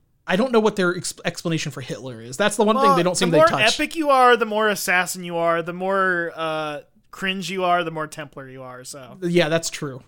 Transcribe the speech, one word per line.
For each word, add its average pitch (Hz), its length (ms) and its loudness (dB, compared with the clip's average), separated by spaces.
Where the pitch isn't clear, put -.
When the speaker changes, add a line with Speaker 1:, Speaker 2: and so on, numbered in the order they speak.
Speaker 1:
I 175 80 0
don't 247 160 0
know 233 80 4
what 214 160 0
their 185 180 0
ex-, 180 200 -8
explanation 165 480 -4
for - 80 -12
Hitler 123 420 -12
is. 117 140 -14
That's 208 220 0
the 233 80 4
one 220 100 4
thing - 120 2
Speaker 2:
Well, 277 100 6
Speaker 1:
they 175 60 2
don't 180 120 0
seem 180 140 0
Speaker 2:
the 165 60 2
Speaker 1:
they - 40 8
Speaker 2:
more 320 80 8
Speaker 1:
touch. 220 320 2
Speaker 2:
epic 302 160 -4
you 311 140 -2
are, 254 260 8
the 226 100 0
more 214 220 0
assassin 180 560 -2
you 175 140 -6
are, 170 240 2
the 170 120 -6
more, 185 600 0
uh, 156 460 -6
cringe 190 380 -6
you 190 140 -4
are, 175 220 2
the 160 60 -6
more 156 160 -6
Templar 143 420 -14
you 131 120 -16
are, 127 220 -16
so. 127 380 -16
Speaker 1:
Yeah, 175 260 2
that's 165 220 -2
true. 135 380 -10